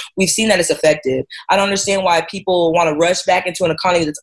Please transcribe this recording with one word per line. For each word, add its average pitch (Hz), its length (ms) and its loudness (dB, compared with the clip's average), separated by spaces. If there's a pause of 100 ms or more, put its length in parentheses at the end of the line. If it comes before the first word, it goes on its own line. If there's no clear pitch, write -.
(180)
We've 190 120 0
seen 220 200 0
that 190 100 4
it's 165 120 0
effective." 139 520 0 (260)
I 185 60 4
don't 196 100 2
understand 196 380 -2
why 170 180 2
people 175 520 0
wanna 165 220 2
rush 170 280 0
back 180 220 0
into 180 180 -4
an 165 80 0
economy 175 340 0
that's 151 180 -6